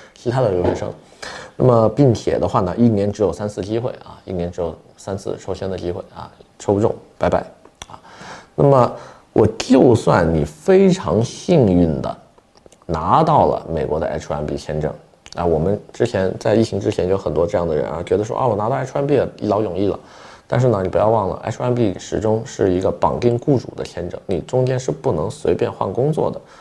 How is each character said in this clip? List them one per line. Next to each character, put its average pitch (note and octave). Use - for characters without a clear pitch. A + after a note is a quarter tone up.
其 -
他 C3
的 A#2
留 F2+
学 F2+
生。 G2+
那 -
么 A#2
并 B2+
且 D#2+
的 E2
话 A2+
呢， F2+
一 A#2
年 G2+
只 G2+
有 F#2
三 G#2+
次 G#2
机 G#2
会 A#2
啊， -
一 G2
年 F2
只 -
有 E2
三 G2
次 G2
抽 G2
签 F#2+
的 F#2
机 F2
会 F#2
啊， E2
抽 -
不 G2
中， -
拜 F#2
拜 -
啊。 -
那 D#3
么 C3+
我 A2+
就 F#3+
算 G#2
你 D#2+
非 F#3+
常 A2
幸 B2+
运 E2
的 -
拿 F#2+
到 C#3+
了 C#2
美 D2
国 D2+
的 D#2+
H D2+
one D2
B D2
签 D2+
证， D2+
啊， E2
我 D#2+
们 G2
之 A#2+
前 F#2+
在 A2
疫 A2+
情 G2
之 A2
前 F2+
就 F#2
很 -
多 D#2+
这 F2
样 F2
的 D#2+
人 B1
啊， D#2+
觉 -
得 G#2
说 G#2+
啊， C3
我 G#2+
拿 G#2
到 C3
H C3
one C#3+
B C#3+
了， F2
一 A2
劳 G#2
永 F#2
逸 G2+
了。 -
但 -
是 B2
呢， G#2
你 F#2
不 F2
要 G2+
忘 A2
了 -
，H G#2+
one B2
B A2+
始 -
终 A2
是 -
一 F2+
个 F#2+
绑 D2+
定 A#2+
雇 B2+
主 -
的 -
签 E2+
证， -
你 F#2
中 B2+
间 B2+
是 C3
不 D3
能 F2
随 -
便 G#2
换 G2
工 C3
作 C3
的， -